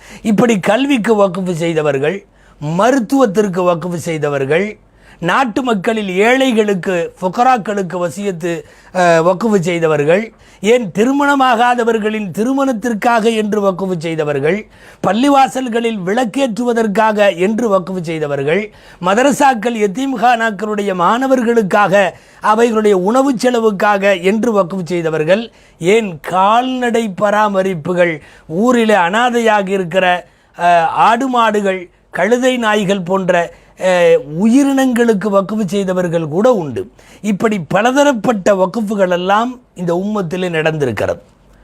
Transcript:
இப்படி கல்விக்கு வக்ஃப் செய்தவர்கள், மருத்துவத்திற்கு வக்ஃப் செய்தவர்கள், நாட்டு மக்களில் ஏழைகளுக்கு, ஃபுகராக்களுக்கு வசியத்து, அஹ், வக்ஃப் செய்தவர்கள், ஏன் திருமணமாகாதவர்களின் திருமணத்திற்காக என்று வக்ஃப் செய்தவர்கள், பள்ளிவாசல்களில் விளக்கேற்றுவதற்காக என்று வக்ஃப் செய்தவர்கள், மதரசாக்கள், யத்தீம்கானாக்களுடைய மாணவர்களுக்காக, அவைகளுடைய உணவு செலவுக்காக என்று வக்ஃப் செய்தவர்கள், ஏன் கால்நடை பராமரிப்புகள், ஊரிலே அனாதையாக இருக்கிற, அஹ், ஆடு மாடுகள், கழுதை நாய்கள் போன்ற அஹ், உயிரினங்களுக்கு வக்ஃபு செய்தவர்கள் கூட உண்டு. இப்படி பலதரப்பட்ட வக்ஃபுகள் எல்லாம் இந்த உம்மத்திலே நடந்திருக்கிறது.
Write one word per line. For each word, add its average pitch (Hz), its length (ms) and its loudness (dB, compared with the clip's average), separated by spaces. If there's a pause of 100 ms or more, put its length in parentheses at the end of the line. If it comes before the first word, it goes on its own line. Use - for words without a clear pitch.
(220)
இப்படி 226 380 2
கல்விக்கு 233 560 0
வக்ஃப் 190 360 0
செய்தவர்கள், 156 760 -2 (360)
மருத்துவத்திற்கு 208 1000 0
வக்ஃப் 175 340 -2
செய்தவர்கள், 151 840 -2 (400)
நாட்டு 254 440 -2
மக்களில் 220 460 -2
ஏழைகளுக்கு, 202 1120 0
ஃபுகராக்களுக்கு 202 760 0
வசியத்து, 175 640 -4 (320)
அஹ், 170 280 4
வக்ஃப் 185 380 2
செய்தவர்கள், 165 760 0 (280)
ஏன் 220 300 2
திருமணமாகாதவர்களின் 240 1400 0
திருமணத்திற்காக 233 1040 0
என்று 214 260 -2
வக்ஃப் 190 360 -2
செய்தவர்கள், 156 680 -2 (400)
பள்ளிவாசல்களில் 233 1000 0
விளக்கேற்றுவதற்காக 220 1300 0
என்று 214 320 0
வக்ஃப் 185 320 -2
செய்தவர்கள், 156 720 -4 (280)
மதரசாக்கள், 240 760 2
யத்தீம்கானாக்களுடைய 214 1200 -2
மாணவர்களுக்காக, 214 1200 2 (260)
அவைகளுடைய 214 500 2
உணவு 247 420 2
செலவுக்காக 208 880 0
என்று 202 420 2
வக்ஃப் 180 220 -8
செய்தவர்கள், 170 680 0 (280)
ஏன் 190 400 0
கால்நடை 233 1040 0
பராமரிப்புகள், 190 1000 0 (260)
ஊரிலே 220 460 2
அனாதையாக 214 800 2
இருக்கிற, 180 560 0 (300)
அஹ், 175 280 4
ஆடு 226 420 2
மாடுகள், 208 640 0 (220)
கழுதை 247 460 0
நாய்கள் 208 440 0
போன்ற 180 520 0 (240)
அஹ், 175 400 4 (220)
உயிரினங்களுக்கு 240 880 2
வக்ஃபு 196 360 0
செய்தவர்கள் 180 600 -2
கூட 214 260 0
உண்டு. 131 380 -6 (300)
இப்படி 214 380 -2
பலதரப்பட்ட 226 960 0
வக்ஃபுகள் 196 540 0
எல்லாம் 202 500 -2 (160)
இந்த 170 200 -4
உம்மத்திலே 185 540 -4
நடந்திருக்கிறது. 139 680 -2 (440)